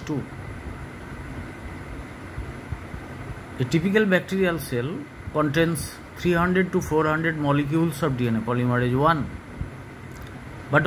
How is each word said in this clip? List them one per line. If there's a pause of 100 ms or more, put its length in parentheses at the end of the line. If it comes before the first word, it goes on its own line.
টু। (3500)
A
typical (100)
bacterial (100)
cell (480)
contains (380)
three
hundred
to (120)
four
hundred (100)
molecules (100)
of
D (120)
N
A,
polymerase (120)
one, (1500)
but